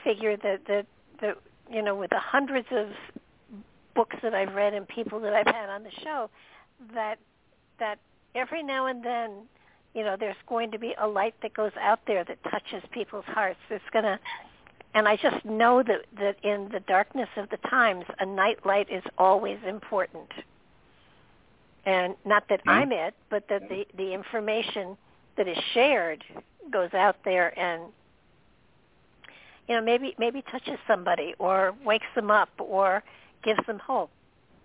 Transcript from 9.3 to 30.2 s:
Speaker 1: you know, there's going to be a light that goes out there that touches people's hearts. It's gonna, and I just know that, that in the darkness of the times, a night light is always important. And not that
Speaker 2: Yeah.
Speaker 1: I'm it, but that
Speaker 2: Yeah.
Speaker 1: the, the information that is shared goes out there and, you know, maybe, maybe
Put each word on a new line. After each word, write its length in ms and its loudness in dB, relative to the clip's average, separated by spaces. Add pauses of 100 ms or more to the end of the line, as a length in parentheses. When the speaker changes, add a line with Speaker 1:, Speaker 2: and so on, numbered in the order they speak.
Speaker 1:
you 120 -4
know, 120 -2
there's 200 -4 (100)
going 240 -2
to 80 -8
be 220 -6
a 60 2
light 340 0
that 120 -8
goes 280 -2
out 260 4
there 160 0
that 140 -12 (120)
touches 320 -6 (100)
people's 360 -8
hearts. 320 -2 (100)
It's 220 -8
gonna, 260 2 (760)
and 120 6
I 120 6
just 260 0
know 400 6
that, 200 0 (140)
that 260 0
in 280 -2
the 160 -6
darkness 480 2
of 140 -8
the 80 -6 (120)
times, 360 2 (140)
a 60 -2
night 400 0
light 240 2
is 140 -6 (140)
always 400 6 (100)
important. 640 -4 (1600)
And 380 0
not 260 4
that 160 2
Speaker 2:
Yeah. 60 6
Speaker 1:
I'm 220 4
it, 220 -2 (140)
but 200 -2
that 140 -2
Speaker 2:
Yeah. 40 -16
Speaker 1:
the, 200 -6 (100)
the 160 -4
information 800 -4 (400)
that 120 0
is 100 -4 (160)
shared 500 2 (480)
goes 220 0
out 320 4
there 340 2
and, 320 -4 (1800)
you 80 0
know, 60 2
maybe, 360 0
maybe 260 -2